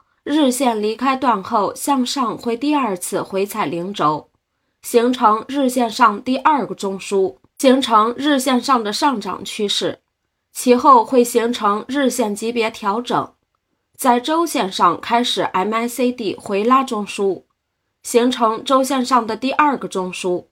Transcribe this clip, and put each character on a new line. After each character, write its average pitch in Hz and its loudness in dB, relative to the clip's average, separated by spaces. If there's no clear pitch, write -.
日 285 2
线 240 0
离 214 -2
开 262 -2
段 240 0
后 208 -2
向 262 -2
上 233 -4
会 233 -6
第 285 -2
二 240 0
次 180 -6
回 190 -4
踩 202 -6
零 170 -6
轴， 151 -2
形 240 2
成 220 2
日 269 0
线 247 0
上 214 2
第 254 -2
二 262 2
个 190 -8
中 196 -8
枢， 190 -2
形 262 6
成 226 4
日 277 2
线 254 0
上 254 2
的 214 -4
上 269 0
涨 190 -8
趋 202 -4
势， - -4
其 247 4
后 247 6
会 247 4
形 240 0
成 214 -2
日 262 0
线 220 -2
级 226 -6
别 226 -2
调 220 -4
整， 180 -4
在 247 2
周 320 0
线 240 -2
上 180 2
开 233 0
始 240 -2
M 190 -2
A 226 -2
C 247 -2
D 220 -6
回 202 -4
拉 254 4
中 214 -4
枢， 196 -4
形 247 2
成 226 0
周 269 2
线 262 -2
上 240 2
的 220 -4
第 262 -4
二 285 2
个 185 -8
中 185 -6
枢。 180 -4